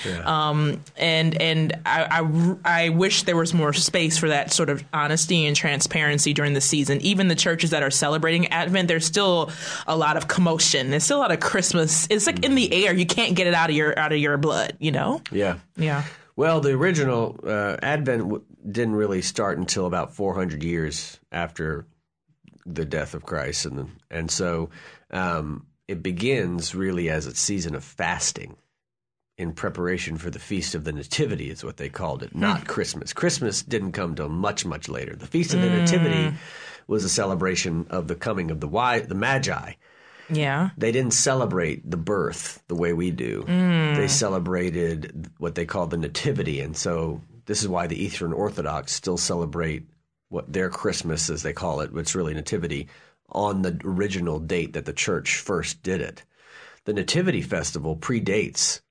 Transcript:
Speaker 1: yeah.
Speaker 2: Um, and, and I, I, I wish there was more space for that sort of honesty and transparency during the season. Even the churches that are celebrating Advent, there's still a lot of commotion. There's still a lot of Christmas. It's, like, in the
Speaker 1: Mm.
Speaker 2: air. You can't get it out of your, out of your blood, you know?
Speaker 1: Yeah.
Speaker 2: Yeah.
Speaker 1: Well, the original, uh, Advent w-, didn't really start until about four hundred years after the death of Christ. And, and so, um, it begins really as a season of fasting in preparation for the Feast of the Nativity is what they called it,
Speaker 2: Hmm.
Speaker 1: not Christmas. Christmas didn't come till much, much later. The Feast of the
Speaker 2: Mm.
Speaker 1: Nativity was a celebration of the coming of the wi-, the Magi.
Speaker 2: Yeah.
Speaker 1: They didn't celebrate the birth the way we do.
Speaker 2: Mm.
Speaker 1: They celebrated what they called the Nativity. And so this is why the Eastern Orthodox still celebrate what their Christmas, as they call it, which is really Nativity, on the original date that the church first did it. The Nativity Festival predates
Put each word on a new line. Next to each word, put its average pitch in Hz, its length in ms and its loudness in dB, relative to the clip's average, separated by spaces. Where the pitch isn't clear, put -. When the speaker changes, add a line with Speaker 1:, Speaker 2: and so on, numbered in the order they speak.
Speaker 1:
yeah. 151 440 0
Speaker 2:
Um, 151 340 0
and, 160 440 2
and 160 320 2
I, 160 360 2
I, 170 200 4
I 165 40 2
wish 185 340 4
there 175 140 2
was 165 160 2
more 156 200 4
space 160 440 2
for 165 100 2
that 143 240 2
sort 160 180 2
of 139 140 -2
honesty 160 520 2
and 147 100 2
transparency 147 760 2
during 147 200 2
the 139 80 2
season. 139 400 2
Even 190 280 4
the 165 60 2
churches 165 360 2
that 151 120 2
are 135 80 2
celebrating 156 560 2
Advent, 175 420 2
there's 165 160 2
still 170 440 2
a 160 80 2
lot 151 220 4
of - 100 -2
commotion. 165 640 4
There's 156 140 2
still 285 140 4
a - 40 4
lot 214 80 4
of 156 80 2
Christmas. 165 680 2
It's, 220 180 2
like, 180 180 0
in 269 100 4
the 247 140 4
Speaker 1:
Mm. 180 160 4
Speaker 2:
air. 185 80 4
You 180 120 4
can't 170 300 2
get 180 120 4
it 175 60 4
out 165 160 4
of 151 80 2
your, 151 200 2
out 151 140 2
of 156 80 4
your 147 180 2
blood, 143 420 0
you 151 120 0
know? 233 300 0
Speaker 1:
Yeah. 95 260 2
Speaker 2:
Yeah. 151 260 0
Speaker 1:
Well, 156 240 4
the 139 100 4
original, 131 720 2
uh, 101 380 0
Advent 131 400 2
w-, 101 200 -2
didn't 110 260 0
really 101 260 2
start 98 360 0
until 92 280 -2
about 87 300 -2
four 98 180 -2
hundred 85 300 -2
years 82 560 -4
after 80 540 -4
the 82 200 -6
death 73 280 -4
of 78 120 -12
Christ. 76 400 -4
And, 69 260 -8
and 82 220 -6
so, 85 380 -2
um, 82 540 -4
it 92 120 -6
begins 90 720 -2
really 90 360 -2
as 78 180 -2
a 62 80 -10
season 85 400 -2
of 69 80 -8
fasting - 720 -4
in 85 140 -6
preparation 87 680 -4
for 85 120 -8
the 80 100 -8
Feast - 340 -6
of 82 120 -6
the - 80 -4
Nativity 135 580 -4
is 65 140 -12
what - 120 -10
they 71 120 -8
called 71 340 -6
it, 57 80 -10
Speaker 2:
Hmm. - 80 -6
Speaker 1:
not 101 280 0
Christmas. - 440 -4
Christmas 127 500 -2
didn't 98 300 -4
come 85 240 -4
till 73 140 -4
much, 95 360 -2
much 80 220 -8
later. - 280 -8
The - 120 -14
Feast 165 260 0
of 180 80 4
the 180 60 4
Speaker 2:
Mm. 180 140 4
Speaker 1:
Nativity 165 560 4
was 101 160 0
a 92 60 0
celebration 92 800 0
of 90 180 -4
the 85 80 -4
coming 92 360 -2
of 78 100 -4
the 78 60 -4
wi-, 117 340 2
the - 140 -6
Magi. 113 580 0
Speaker 2:
Yeah. 156 480 0
Speaker 1:
They 113 160 2
didn't 123 200 2
celebrate 90 800 0
the 87 60 -2
birth 82 720 -4
the 87 60 -4
way 87 180 2
we 87 180 0
do. 58 380 -4
Speaker 2:
Mm. 170 480 4
Speaker 1:
They 139 100 2
celebrated 87 1300 -2
what 82 180 -6
they 85 100 -2
called 85 260 -2
the 87 60 -2
Nativity. 80 640 -2
And 76 140 -8
so 82 460 -2
this 104 160 -2
is 107 60 -2
why 87 200 -2
the 82 140 -4
Eastern 90 320 -4
Orthodox 73 580 -4
still 90 260 -4
celebrate 82 640 -2
what 82 220 -8
their 92 180 0
Christmas, 82 600 -2
as 76 140 -4
they 73 100 -4
call 76 280 -4
it, 76 120 -6
which 80 160 -6
is - 60 -2
really 82 180 -2
Nativity, 76 540 -6
on 101 320 0
the 87 240 -2
original 92 540 -2
date 80 340 -4
that 73 120 -8
the 73 80 -6
church 78 440 -2
first - 460 -4
did 92 180 -2
it. - 220 -10
The 214 80 0
Nativity 180 480 0
Festival 80 540 -2
predates 98 960 0